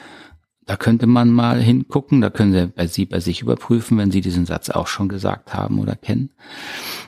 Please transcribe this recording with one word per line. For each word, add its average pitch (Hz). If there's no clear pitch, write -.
Da 101
könnte 117
man 120
mal 120
hingucken, 131
da 101
können 101
Sie 90
bei, 87
Sie 92
bei 92
sich 85
überprüfen, 117
wenn 101
Sie 95
diesen 90
Satz 82
auch -
schon 98
gesagt 98
haben 101
oder 104
kennen. 123